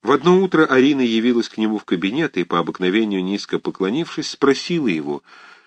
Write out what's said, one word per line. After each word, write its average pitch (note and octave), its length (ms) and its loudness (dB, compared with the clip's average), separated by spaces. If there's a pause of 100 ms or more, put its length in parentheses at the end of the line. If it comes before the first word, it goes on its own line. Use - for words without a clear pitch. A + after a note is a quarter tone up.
В B2 100 0
одно F3 300 4
утро E3+ 240 2
Арина C3+ 360 2
явилась A#2 480 0
к - 80 -12
нему A2 200 -2
в - 80 -10
кабинет G2+ 520 -2
и, F2 60 -2
по E2+ 160 -2
обыкновению F#2 640 -2
низко F#2+ 360 -4
поклонившись, B2 680 -6
спросила C#3 580 -2
его, D2 360 -4 (440)